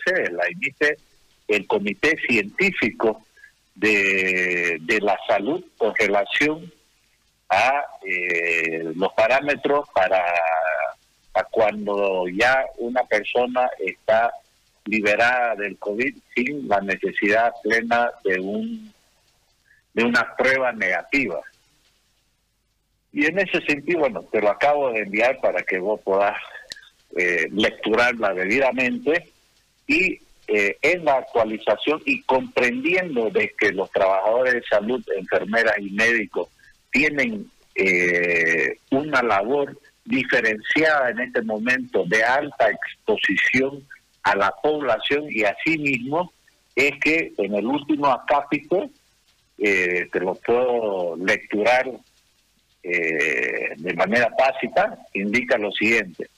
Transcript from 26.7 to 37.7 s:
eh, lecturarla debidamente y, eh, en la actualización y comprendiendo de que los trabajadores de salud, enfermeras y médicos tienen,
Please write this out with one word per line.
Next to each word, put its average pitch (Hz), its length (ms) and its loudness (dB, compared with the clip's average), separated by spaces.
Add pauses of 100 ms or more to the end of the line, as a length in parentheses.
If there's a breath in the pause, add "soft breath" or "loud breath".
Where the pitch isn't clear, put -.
eh, 87 360 0
lecturarla 110 840 0
debidamente 123 1000 0 (540)
y, - 320 0 (300)
eh, 104 340 0
en 165 240 0
la 143 80 4
actualización 117 920 0
y 135 200 -2
comprendiendo 127 1080 0
de - 260 0
que 101 160 2
los 92 180 -4
trabajadores 101 600 2
de 120 120 -2
salud, 113 380 0 (140)
enfermeras 104 600 0
y 101 140 -8
médicos 104 580 0 (400 soft breath)
tienen, 139 600 0 (240)